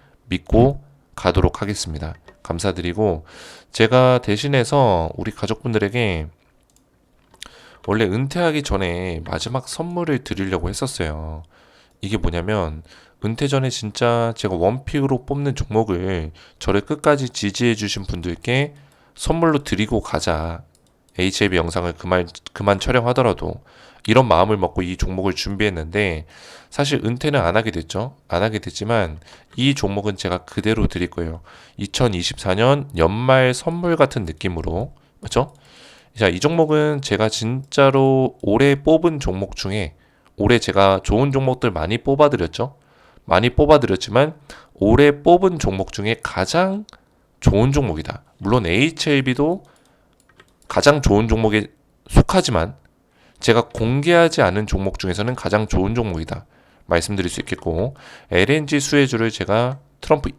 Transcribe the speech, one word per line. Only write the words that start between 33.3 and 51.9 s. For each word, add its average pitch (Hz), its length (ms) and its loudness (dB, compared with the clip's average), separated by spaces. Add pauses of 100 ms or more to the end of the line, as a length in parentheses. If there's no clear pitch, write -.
선물 170 420 -2
같은 131 280 2
느낌으로, 85 680 -6 (300)
그쵸? - 320 -2 (600)
자, 107 140 2
이 90 120 0
종목은 151 600 2
제가 107 280 0
진짜로 135 1120 2
올해 139 400 2
뽑은 160 380 2
종목 95 360 -6
중에 98 380 -6 (420)
올해 120 220 4
제가 98 460 4
좋은 135 280 2
종목들 127 380 0
많이 87 280 -2
뽑아드렸죠. 139 800 0 (480)
많이 107 260 2
뽑아드렸지만 143 840 2 (400)
올해 143 480 4
뽑은 175 360 4
종목 95 340 -4
중에 107 300 -4
가장 190 600 -2 (560)
좋은 117 320 4
종목이다. 98 500 -4 (160)
물론 110 280 0
에이치엘비도 143 1000 0 (1040)
가장 143 340 4
좋은 110 260 4
종목에 110 400 2 (400)